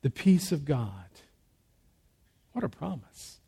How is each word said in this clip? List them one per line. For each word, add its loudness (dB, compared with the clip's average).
The 2
peace 4
of -2
God. -2
What -4
a -2
promise. -10